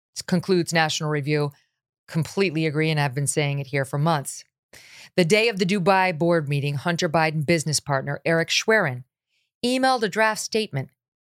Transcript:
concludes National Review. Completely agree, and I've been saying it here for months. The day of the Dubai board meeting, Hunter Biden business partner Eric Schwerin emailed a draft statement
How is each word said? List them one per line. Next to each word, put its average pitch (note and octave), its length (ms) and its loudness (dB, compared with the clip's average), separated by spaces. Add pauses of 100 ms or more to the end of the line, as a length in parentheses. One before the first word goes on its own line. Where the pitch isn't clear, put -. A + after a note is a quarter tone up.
(260)
concludes F3 460 0
National D#3 380 0
Review. D3 400 0 (580)
Completely D#3+ 580 -2
agree, D#3 240 0
and D3+ 100 0
I've C#3 160 0
been C#3+ 100 -2
saying C#3+ 320 0
it C#3 100 -6
here C#3+ 160 -2
for D3 140 -6
months. D3+ 460 -2 (720)
The F#3 80 4
day G#3+ 240 4
of G#3 100 -4
the F#3+ 80 0
Dubai F#3 500 2
board E3 320 2
meeting, C#3+ 280 -2
Hunter E3+ 320 -2
Biden D#3 360 0
business D#3 360 0
partner C#3 440 -4
Eric E3 240 0
Schwerin D#3+ 540 0 (640)
emailed B3+ 400 2
a G#3 40 2
draft G#3+ 320 0
statement E3+ 500 -4 (360)